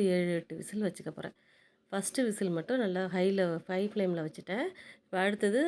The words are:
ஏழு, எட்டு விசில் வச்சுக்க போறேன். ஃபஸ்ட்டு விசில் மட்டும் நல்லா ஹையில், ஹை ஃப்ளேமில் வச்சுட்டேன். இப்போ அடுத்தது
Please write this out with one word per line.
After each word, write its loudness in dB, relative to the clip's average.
ஏழு, 4
எட்டு -4
விசில் -4
வச்சுக்க -6
போறேன். -10
ஃபஸ்ட்டு 0
விசில் 0
மட்டும் -2
நல்லா 0
ஹையில், 2
ஹை -2
ஃப்ளேமில் 0
வச்சுட்டேன். -4
இப்போ -6
அடுத்தது 2